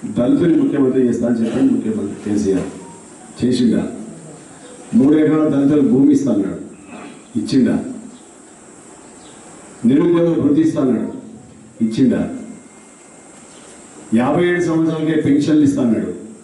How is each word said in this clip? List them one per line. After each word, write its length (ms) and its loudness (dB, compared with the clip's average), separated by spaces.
దళితుని 440 2
ముఖ్యమంత్రి 460 2
చేస్తా 200 -2
అని 140 0
చెప్పి 180 -2
ముఖ్యమంత్రి 500 -4
కేసీఆర్ 440 -2
చేసిండా? 420 2
మూడు 220 4
ఎకరాల 320 2
దళితులకు 440 2
భూమి 200 4
ఇస్తా 200 0
అన్నాడు, 260 -2
ఇచ్చిండా? 360 2
నిరుద్యోగ 560 2
వృత్తి 200 2
ఇస్తా 200 0
అన్నాడు, 260 0
ఇచ్చిండా? 380 0
యాభై 300 2
ఏడు 180 0
సంవత్సరాలకే 600 0
పెన్షన్లు 420 2
ఇస్తా 180 2
అన్నాడు, 420 -2